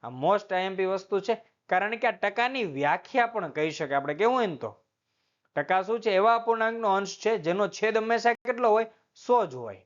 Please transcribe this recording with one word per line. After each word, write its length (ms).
આ 160
most 320
આઈ 160
એમ 100
પી 140
વસ્તુ 320
છે, 100
કારણ 320
કે 60
આ 140
ટકાની 560
વ્યાખ્યા 560
પણ 240
કહી 140
શકે 240
આપણે, 260
કેવું 140
હોય 120
ને 160
તો. 80
ટકા 280
શું 180
છે? 100
એવા 180
અપૂર્ણાંકનો 560
અંશ 280
છે 80
જેનો 220
છેદ 300
હંમેશા 500
કેટલો 280
હોય? 120
સો 120
જ 40
હોય. 300